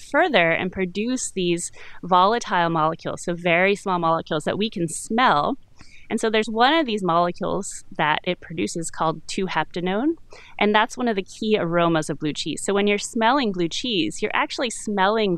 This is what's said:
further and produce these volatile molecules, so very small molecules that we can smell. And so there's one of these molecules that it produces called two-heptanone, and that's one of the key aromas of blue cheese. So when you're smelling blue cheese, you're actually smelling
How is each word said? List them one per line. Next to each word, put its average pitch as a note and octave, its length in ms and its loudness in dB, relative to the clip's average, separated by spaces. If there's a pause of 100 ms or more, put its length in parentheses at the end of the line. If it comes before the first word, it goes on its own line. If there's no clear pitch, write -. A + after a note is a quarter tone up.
(120)
further C4 400 4
and F3+ 200 0
produce G3+ 600 -4
these F3 400 -2 (320)
volatile F#3 680 4
molecules, D#3+ 520 -2
so F3 120 -2
very F3 400 4
small F#3+ 240 -2
molecules E3 460 0
that - 120 0
we G#3+ 140 -2
can E3+ 160 -2
smell. A3 680 2 (540)
And G#3+ 120 -2
so A3+ 80 0
there's A3 200 2
one A#3 240 4
of E4 120 4
these G#3+ 180 -4
molecules F3 800 0 (140)
that D3+ 260 2
it F3+ 160 -4
produces E3+ 500 -6
called D#3+ 380 -2
two-heptanone, F#3+ 840 -2 (440)
and G#3 160 4
that's A3 240 2
one B3 120 0
of G#3 80 -2
the G3 40 0
key G#3+ 380 0
aromas E3+ 500 2
of D3+ 80 -4
blue D3+ 140 -2
cheese. - 320 -6
So G3+ 100 0
when G3+ 140 2
you're G#3 100 4
smelling A3+ 540 2
blue F3 160 0
cheese, F3+ 540 -2
you're G#3+ 120 -2
actually C#4+ 360 -4
smelling G3+ 680 0